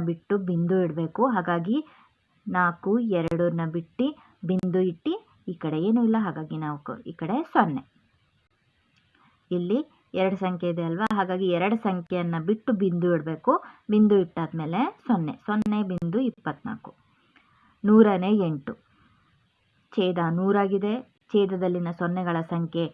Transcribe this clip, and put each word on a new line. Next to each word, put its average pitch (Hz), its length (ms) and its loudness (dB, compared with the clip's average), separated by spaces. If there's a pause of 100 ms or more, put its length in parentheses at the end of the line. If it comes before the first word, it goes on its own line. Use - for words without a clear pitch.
ಬಿಟ್ಟು 170 320 -2
ಬಿಂದು 180 460 0
ಇಡ್ಬೇಕು. 165 440 -2
ಹಾಗಾಗಿ 185 580 0 (600)
ನಾಲ್ಕು, 180 520 0
ಎರಡನ್ನ 170 600 0 (100)
ಬಿಟ್ಟು 240 440 -4 (300)
ಬಿಂದು 185 340 0
ಇಟ್ಟು 190 460 -4 (220)
ಈ 185 60 -6
ಕಡೆ 156 280 -4
ಏನೂ 226 220 2
ಇಲ್ಲ, 226 160 4
ಹಾಗಾಗಿ 156 380 -6
ನಾವು 151 220 -6
ಕ-, - 280 -12
ಈ - 40 -12
ಕಡೆ 196 320 -4
ಸೊನ್ನೆ. 175 400 0 (1700)
ಇಲ್ಲಿ 180 260 -2 (360)
ಎರಡು 190 220 0
ಸಂಖ್ಯೆ 180 340 -4
ಇದೆ 170 140 -2
ಅಲ್ವಾ, 170 220 -2 (100)
ಹಾಗಾಗಿ 185 320 0
ಎರಡು 180 300 2
ಸಂಖ್ಯೆಯನ್ನ 180 580 -2 (100)
ಬಿಟ್ಟು 220 280 0
ಬಿಂದು 180 420 0
ಇಡ್ಬೇಕು. 160 480 0 (260)
ಬಿಂದು 208 280 6
ಇಟ್ಟಾದ್ಮೇಲೆ 170 800 -2 (100)
ಸೊನ್ನೆ, 165 380 -2
ಸೊನ್ನೆ 214 380 0
ಬಿಂದು 180 360 -2
ಇಪ್ಪತ್ನಾಲ್ಕು. 220 760 -6 (880)
ನೂರನೇ 202 500 6
ಎಂಟು. 156 380 -2 (1200)
ಛೇದ 180 220 0 (120)
ನೂರಾಗಿದೆ, 196 640 0 (380)
ಛೇದದಲ್ಲಿನ 185 600 0
ಸೊನ್ನೆಗಳ 175 500 -2
ಸಂಖ್ಯೆ 170 520 -2